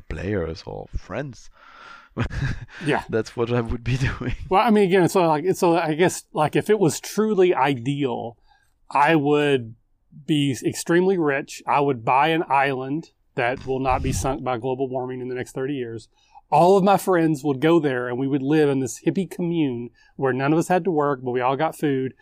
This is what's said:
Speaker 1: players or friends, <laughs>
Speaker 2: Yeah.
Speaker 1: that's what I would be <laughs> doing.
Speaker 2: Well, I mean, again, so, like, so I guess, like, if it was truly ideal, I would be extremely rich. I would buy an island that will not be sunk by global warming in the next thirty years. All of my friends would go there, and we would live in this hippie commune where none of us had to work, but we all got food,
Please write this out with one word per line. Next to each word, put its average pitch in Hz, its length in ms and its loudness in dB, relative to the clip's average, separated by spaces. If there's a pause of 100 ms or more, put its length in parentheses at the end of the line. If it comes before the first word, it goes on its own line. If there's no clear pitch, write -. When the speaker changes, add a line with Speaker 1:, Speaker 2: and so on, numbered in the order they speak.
Speaker 1:
players 82 580 -6
or 50 300 -12
friends, 123 540 -10 (640)
<laughs> 113 100 -2 (580)
Speaker 2:
Yeah. 147 240 -2
Speaker 1:
that's - 280 -4
what 117 160 -2
I 120 80 0
would 117 240 -6
be 123 120 0
<laughs> 127 120 0 (100)
doing. 123 160 -6 (140)
Speaker 2:
Well, 208 180 4
I 233 40 4
mean, 208 140 6
again, 180 240 4
so, 180 200 2
like, 160 260 0
so 170 220 4
I 160 180 0
guess, 160 380 0
like, 151 240 0
if 143 120 0
it 214 100 4
was 165 220 2
truly 190 540 2
ideal, 127 840 -2 (540)
I 147 240 4
would 143 600 2 (520)
be 143 380 0
extremely 175 540 0
rich. 147 480 -4
I 131 140 2
would 135 240 0
buy 139 240 2
an 165 200 0
island 139 640 -2 (240)
that 131 280 -2
will 131 140 -4
not 131 240 0
be 131 100 -2
sunk 135 300 -2
by 127 160 -4
global 131 300 -4
warming 127 320 -6
in 123 80 -8
the 127 80 -8
next 127 160 -10
thirty 139 220 -6
years. 117 340 -8 (420)
All 175 260 6
of 190 60 4
my 196 140 6
friends 165 480 0
would 135 160 -2
go 160 180 4
there, 127 300 -2
and 120 100 -4
we 135 80 -2
would 131 160 -2
live 147 260 2
in 135 120 0
this 127 260 -6
hippie 170 240 0
commune 147 600 -2 (260)
where 131 160 0
none 135 200 0
of 160 60 4
us 170 80 0
had 180 180 2
to 190 60 0
work, 143 320 0
but 123 80 -4
we 123 100 -2
all 131 160 0
got 160 220 -4
food, 131 440 -2